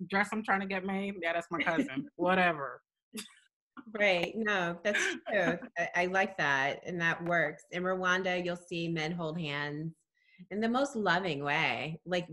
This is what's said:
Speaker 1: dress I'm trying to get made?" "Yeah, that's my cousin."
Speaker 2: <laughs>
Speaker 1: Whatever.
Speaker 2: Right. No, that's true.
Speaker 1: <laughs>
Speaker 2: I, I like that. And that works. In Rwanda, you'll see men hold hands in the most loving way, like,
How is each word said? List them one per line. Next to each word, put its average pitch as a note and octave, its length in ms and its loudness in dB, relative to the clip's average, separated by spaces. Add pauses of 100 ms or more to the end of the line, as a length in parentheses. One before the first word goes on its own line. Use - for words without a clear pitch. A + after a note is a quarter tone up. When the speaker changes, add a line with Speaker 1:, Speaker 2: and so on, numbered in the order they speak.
Speaker 1:
dress G3 240 0
I'm G#3+ 120 -2
trying G3 180 2
to G3 40 -4
get F#3+ 200 -4
made?" G3 360 -2
"Yeah, E3 120 0
that's E3+ 160 -2
my E3+ 100 -2
cousin." D3 480 0
Speaker 2:
<laughs> - 80 -20
Speaker 1:
Whatever. E3+ 680 2 (1160)
Speaker 2:
Right. F#3 380 4
No, F#3 480 0
that's G#3 200 2 (260)
true. F3 280 2 (100)
Speaker 1:
<laughs> - 100 -8
Speaker 2:
I, E3+ 180 0
I F3+ 100 4
like F#3+ 320 0
that. C#3 480 2
And F3 140 -4
that E3 240 2
works. E3 460 0
In F3+ 120 -4
Rwanda, F#3 600 0
you'll F3 120 -2
see E3+ 320 -6
men D#3+ 240 -2
hold E3 280 -4
hands D3 540 -4 (560)
in G3+ 100 -4
the A3+ 80 2
most C4 280 0
loving F3 480 0
way, C#3+ 640 0
like, F3 260 -2